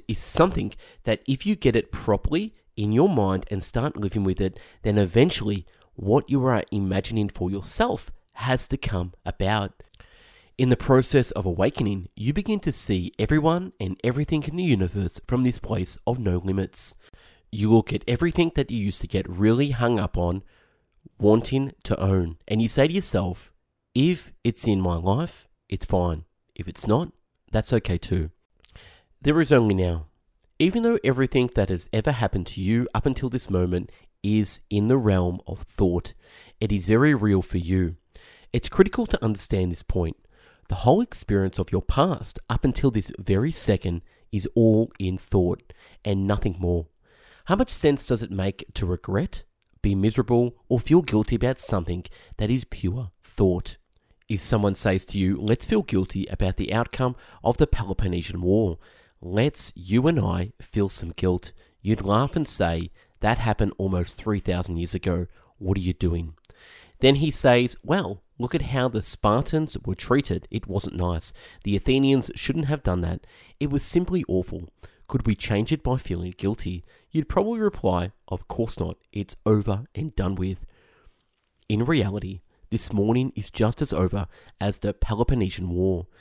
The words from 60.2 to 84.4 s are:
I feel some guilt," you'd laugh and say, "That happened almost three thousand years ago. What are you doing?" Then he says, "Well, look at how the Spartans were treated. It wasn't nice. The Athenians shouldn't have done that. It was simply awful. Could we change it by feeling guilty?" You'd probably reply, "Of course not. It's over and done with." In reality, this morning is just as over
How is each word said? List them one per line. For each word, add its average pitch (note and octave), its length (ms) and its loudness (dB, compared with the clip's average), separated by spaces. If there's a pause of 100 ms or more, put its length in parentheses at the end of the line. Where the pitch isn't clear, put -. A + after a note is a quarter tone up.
I F2+ 400 -2
feel G2+ 260 -2
some E2+ 300 -4
guilt," F2+ 340 -2 (300)
you'd A2 200 0
laugh A#2 360 0
and D#3 100 -2
say, E2+ 440 -2 (280)
"That A2 200 0
happened A2 380 0
almost F#2 380 -2
three G#2 240 -4
thousand F2+ 380 -4
years E2+ 180 -4
ago. F2+ 320 -2 (300)
What G2 200 0
are F#2+ 40 -2
you F2+ 120 0
doing?" E2+ 420 -2 (640)
Then C3+ 160 4
he D3+ 140 -2
says, B2 540 2
"Well, C#3+ 380 -4 (160)
look A#2+ 160 -6
at - 80 -2 (120)
how B2+ 140 0
the A2 140 -4
Spartans D3 760 0 (100)
were F#2+ 100 -4
treated. - 560 0
It - 160 -6
wasn't - 280 -4
nice. F2 380 -4 (300)
The G2+ 120 0
Athenians C3+ 600 2
shouldn't D#3 300 -4
have C#3+ 180 -2
done F2+ 180 0
that. E2 240 -4 (340)
It C#3+ 120 -2
was C#3 120 0
simply F3+ 440 0
awful. F2 420 -4 (380)
Could - 180 -2
we A2 100 2
change A2 360 -2
it D#3 100 -2
by B2 160 0
feeling F2+ 400 -8
guilty?" F#2 460 -6 (260)
You'd D#3 200 -2
probably A3 300 0
reply, F#2+ 520 0 (160)
"Of - 200 -8
course - 320 -4
not. E2 180 -6 (140)
It's G2+ 240 -8 (120)
over G#2+ 380 2 (100)
and C#3+ 200 -6
done F#2+ 200 -2
with." F#2 300 -6 (1040)
In G#2+ 160 0
reality, G2+ 560 0 (280)
this - 240 -4
morning A2+ 420 2
is G#2 140 -8
just A2+ 320 0
as - 120 -4
over F#2 340 0 (320)